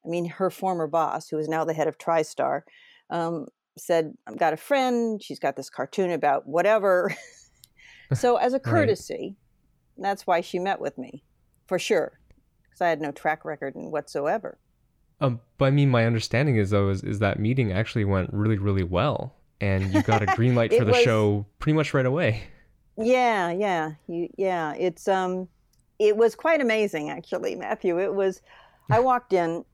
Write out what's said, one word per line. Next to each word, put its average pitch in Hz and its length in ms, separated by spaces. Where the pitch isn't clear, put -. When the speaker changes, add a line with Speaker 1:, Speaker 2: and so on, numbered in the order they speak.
Speaker 1:
I - 20
mean, 170 180
her 175 240
former 175 380
boss, 156 420
who 156 80
is 156 100
now 160 160
the 160 100
head 156 140
of 147 100
TriStar, 151 640
um, 170 360
said, 165 360
"I've 117 120
got 160 160
a 156 40
friend. 240 640
She's - 180
got 139 160
this 139 140
cartoon 175 420
about 143 360
whatever." 185 720
<laughs> - 40
So 240 220
as 247 180
a 262 100
Speaker 2:
Right. 277 360
Speaker 1:
courtesy, - 360
that's 196 300
why 175 160
she 180 160
met 185 220
with - 180
me, - 260
for 185 100
sure, 160 420
'cause - 120
I 175 80
had 151 100
no 143 120
track 160 340
record 139 300
in 160 140
whatsoever. 156 680
Speaker 2:
Um, 123 200
but 135 80
I 135 40
mean, 143 180
my 120 180
understanding 117 500
is, 98 140
though, 98 200
is, 95 140
is 101 160
that 98 180
meeting 110 340
actually 107 320
went 95 280
really, 104 260
really 98 260
well, 92 500
and 95 320
you 101 100
got 107 200
a 101 40
green 120 280
light 117 180
Speaker 1:
<laughs> - 0
It 233 60
Speaker 2:
for 120 60
the 107 80
Speaker 1:
was 240 120
Speaker 2:
show 104 420
pretty 151 180
much 151 180
right 131 120
away. 127 380
Speaker 1:
Yeah, 226 520
yeah, 170 420
you, 170 300
yeah. 175 380
It's, 180 340
um, 185 400
it 403 180
was 226 180
quite 320 260
amazing, 208 500
actually, 180 460
Matthew. 175 420
It 196 160
was, 190 280
I 220 100
Speaker 2:
<laughs> - 0
Speaker 1:
walked 247 320
in 170 420